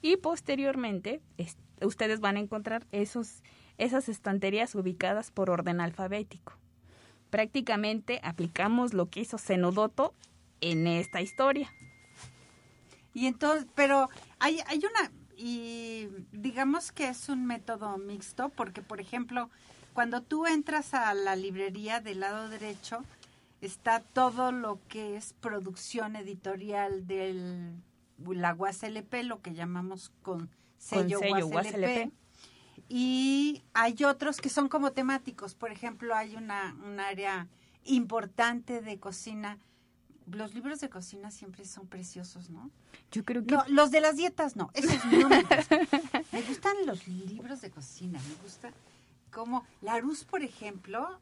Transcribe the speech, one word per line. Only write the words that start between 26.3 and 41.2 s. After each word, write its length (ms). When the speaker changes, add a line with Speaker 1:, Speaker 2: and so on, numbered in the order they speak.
Speaker 2:
del, 680
la 300
uas 300
L 180
P, 220
lo 180
que 140
llamamos 560
con 300
sello 420
Speaker 1:
Con 100
sello 180
Speaker 2:
uas 180
L 120
P. 100
Speaker 1:
uas 100
L 80
P. 60
Speaker 2:
Y 760
hay 300
otros 360
que 100
son 200
como 220
temáticos. 640
Por 160
ejemplo, 420
hay 220
una, 500
un 140
área 480
importante 960
de 180
cocina. 580
Los 260
libros 260
de 100
cocina 420